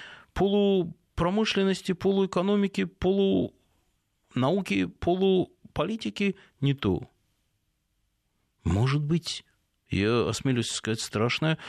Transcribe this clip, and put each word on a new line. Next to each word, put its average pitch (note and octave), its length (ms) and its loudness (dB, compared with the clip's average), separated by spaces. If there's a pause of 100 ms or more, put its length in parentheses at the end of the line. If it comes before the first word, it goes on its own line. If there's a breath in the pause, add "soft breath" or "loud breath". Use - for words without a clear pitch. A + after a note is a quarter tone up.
(340 loud breath)
полупромышленности, G3 1600 0
полуэкономики, G3 920 0
полунауки, F#3 2000 -2
полуполитики F#3+ 1500 -2 (240 soft breath)
не C#3 120 2
то? G2 360 -2 (1500)
Может B2 380 2
быть, D#3 420 -4 (460)
я G2+ 400 0
осмелюсь A#2+ 400 -2
сказать - 320 -4
страшное, B2 560 -2 (120 loud breath)